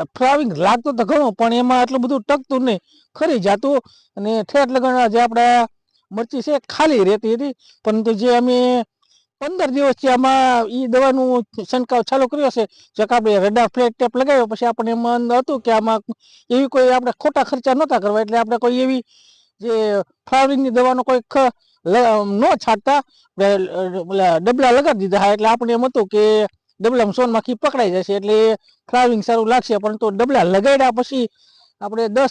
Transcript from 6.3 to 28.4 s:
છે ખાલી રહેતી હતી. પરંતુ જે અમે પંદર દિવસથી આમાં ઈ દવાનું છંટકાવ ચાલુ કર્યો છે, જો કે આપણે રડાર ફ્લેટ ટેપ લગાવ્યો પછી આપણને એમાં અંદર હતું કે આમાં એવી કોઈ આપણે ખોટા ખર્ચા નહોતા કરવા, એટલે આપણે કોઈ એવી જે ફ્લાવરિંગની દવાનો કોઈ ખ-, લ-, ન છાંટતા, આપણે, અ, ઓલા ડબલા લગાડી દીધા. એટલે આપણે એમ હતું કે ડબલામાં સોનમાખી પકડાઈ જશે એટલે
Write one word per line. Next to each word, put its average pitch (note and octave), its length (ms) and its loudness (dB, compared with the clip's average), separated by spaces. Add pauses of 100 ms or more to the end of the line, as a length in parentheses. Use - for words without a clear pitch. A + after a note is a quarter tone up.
છે D4 160 -2
ખાલી C#4 460 0
રહેતી A3 300 0
હતી. C4+ 180 -6 (320)
પરંતુ A3 280 -2
જે A#3+ 240 0
અમે B3 480 0 (560)
પંદર E4 300 -4
દિવસથી C4+ 380 0
આમાં B3+ 600 2
ઈ B3+ 180 -6
દવાનું B3+ 560 2
છંટકાવ A#3 600 -4
ચાલુ C4 260 0
કર્યો C#4+ 220 -2
છે, A3 160 -2 (300)
જો G#3+ 100 -2
કે A#3+ 80 -2
આપણે G#3+ 240 2
રડાર G#3 280 2
ફ્લેટ A#3+ 260 -2
ટેપ A#3+ 240 -4
લગાવ્યો C4 300 2
પછી A3 200 -4
આપણને A#3 240 -4
એમાં A#3 240 -2
અંદર A#3+ 240 0
હતું C4 220 -4
કે A3+ 120 -2
આમાં A3 280 0 (500)
એવી C4 160 2
કોઈ B3+ 220 2
આપણે B3 320 0
ખોટા C#4+ 220 0
ખર્ચા C4 320 -2
નહોતા C4+ 240 0
કરવા, G#3 220 0
એટલે A3 180 -2
આપણે A#3 200 -2
કોઈ B3 200 -2
એવી C4 240 -2 (580)
જે G#3+ 400 -2
ફ્લાવરિંગની C4+ 720 -2
દવાનો B3 320 2
કોઈ B3+ 180 0
ખ-, C4 320 0 (340)
લ-, G#3+ 380 2
ન G3+ 200 -2 (220)
છાંટતા, A#3 320 0
આપણે, - 560 -2
અ, F#3 440 -4 (100)
ઓલા F#3 300 2
ડબલા B3 320 2
લગાડી C4+ 280 2
દીધા. G3+ 340 0
એટલે G#3+ 160 0
આપણે A#3+ 240 0
એમ A#3 140 0
હતું A#3+ 200 -2
કે G#3+ 400 2 (340)
ડબલામાં A3 320 0
સોનમાખી A#3+ 420 -2
પકડાઈ C4 360 -2
જશે F#3 220 -2
એટલે G#3+ 420 2 (360)